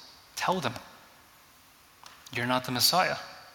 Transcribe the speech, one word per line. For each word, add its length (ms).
Tell 240
them 140
you're 160
not 180
the 60
Messiah." 460